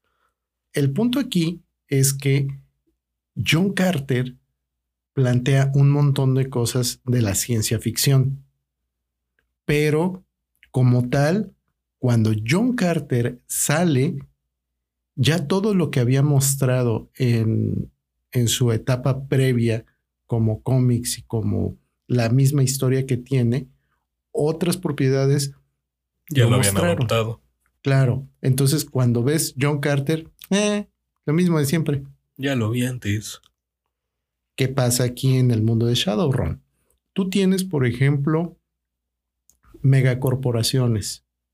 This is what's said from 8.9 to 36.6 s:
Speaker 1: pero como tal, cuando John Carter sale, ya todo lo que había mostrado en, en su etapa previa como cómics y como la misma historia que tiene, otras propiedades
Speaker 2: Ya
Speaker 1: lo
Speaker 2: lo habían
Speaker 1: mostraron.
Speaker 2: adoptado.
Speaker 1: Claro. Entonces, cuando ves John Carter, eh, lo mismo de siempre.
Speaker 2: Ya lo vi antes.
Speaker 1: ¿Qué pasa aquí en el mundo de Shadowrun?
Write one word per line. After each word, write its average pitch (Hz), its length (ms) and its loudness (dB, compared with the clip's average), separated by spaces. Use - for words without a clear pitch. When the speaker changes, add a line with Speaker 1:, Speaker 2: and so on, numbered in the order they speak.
Speaker 1:
pero 151 600 0
como 123 380 2
tal, 156 440 0
cuando 117 320 2
John 202 300 0
Carter 139 720 -2
sale, 151 720 0
ya 143 320 0
todo 202 280 0
lo 160 160 0
que 139 80 -2
había 131 240 2
mostrado 127 920 0
en, 113 760 0
en 120 160 0
su 120 240 0
etapa 127 560 -2
previa 120 580 0
como 113 380 -2
cómics 123 560 0
y - 20 -18
como 98 560 -4
la 120 220 0
misma 135 340 2
historia 131 420 -2
que 123 120 -2
tiene, 123 520 -2
otras 160 460 -2
propiedades 139 760 0
Speaker 2:
Ya 131 140 4
Speaker 1:
lo 117 60 4
Speaker 2:
lo 104 60 4
habían 98 160 2
Speaker 1:
mostraron. 170 240 2
Speaker 2:
adoptado. 113 440 -2
Speaker 1:
Claro. 135 440 2
Entonces, 135 440 0
cuando 120 380 0
ves 151 360 0
John 147 200 0
Carter, 147 500 -2
eh, 208 380 0
lo 151 80 0
mismo 170 260 2
de 147 60 2
siempre. 143 380 -2
Speaker 2:
Ya 135 180 -4
lo 110 160 -2
vi 123 140 -2
antes. 110 560 -6
Speaker 1:
¿Qué 131 120 0
pasa 127 360 0
aquí 131 340 0
en 127 140 4
el 107 100 2
mundo 113 240 2
de 120 100 0
Shadowrun? 139 680 -2